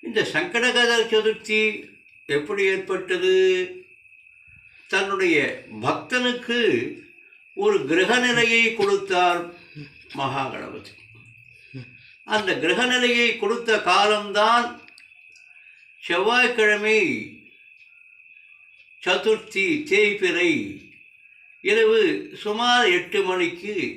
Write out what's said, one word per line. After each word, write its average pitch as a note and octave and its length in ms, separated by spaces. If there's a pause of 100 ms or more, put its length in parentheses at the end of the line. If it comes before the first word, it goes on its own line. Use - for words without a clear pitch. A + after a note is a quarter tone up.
இந்த A3+ 240
சங்கடஹர A#3+ 640 (140)
சதுர்த்தி G#3+ 560 (680)
எப்படி D3 360
ஏற்பட்டது? F#3 680 (1600)
தன்னுடைய F#3+ 480 (440)
பக்தனுக்கு A#3+ 800 (960)
ஒரு G3+ 280
கிரகநிலையை A#3 760 (100)
கொடுத்தார் F3+ 680 (760)
மகாகணபதி. C3+ 760 (1300)
அந்த G#3 280
கிரகநிலையை A#3+ 800
கொடுத்த G#3+ 480
காலம்தான் G#3 840 (1400)
செவ்வாய்க்கிழமை G#3+ 960 (2000)
சதுர்த்தி - 600 (200)
தேய்பிறை F#3 640 (1120)
இரவு A3 380 (360)
சுமார் A#3+ 540
எட்டு F#3 320
மணிக்கு F#3 520 (220)